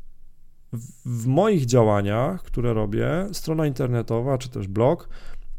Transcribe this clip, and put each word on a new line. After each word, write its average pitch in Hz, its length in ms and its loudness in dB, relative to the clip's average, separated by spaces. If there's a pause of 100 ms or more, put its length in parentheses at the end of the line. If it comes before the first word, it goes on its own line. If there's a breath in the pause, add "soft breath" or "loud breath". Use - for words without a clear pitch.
(720)
w, 120 500 -8
w 120 40 0
moich 165 380 4
działaniach, 113 800 4
które 120 300 0
robię, 113 580 0
strona 160 360 -2
internetowa 123 720 0
czy 127 120 -6
też 104 180 -6
blog 113 420 2 (500 soft breath)